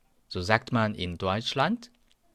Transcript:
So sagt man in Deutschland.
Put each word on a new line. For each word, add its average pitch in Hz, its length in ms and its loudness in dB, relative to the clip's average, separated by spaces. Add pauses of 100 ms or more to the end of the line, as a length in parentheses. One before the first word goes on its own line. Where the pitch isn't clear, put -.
(280)
So 90 160 -4
sagt 110 280 2
man 110 220 2
in 87 240 -4
Deutschland. 127 720 0 (440)